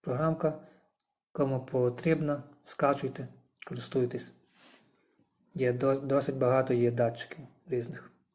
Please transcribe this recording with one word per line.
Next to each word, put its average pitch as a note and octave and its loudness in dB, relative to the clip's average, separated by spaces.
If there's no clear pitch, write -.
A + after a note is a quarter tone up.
програмка. D#3 0
Кому C3+ 0
потрібна, C#3+ 0
скачуйте, C#3 -2
користуйтесь. B2 -4
Є B2 0
до-, C3+ 2
досить C#3 0
багато B2+ 4
є A#2+ 4
датчиків A#2+ -2
різних A#2+ -6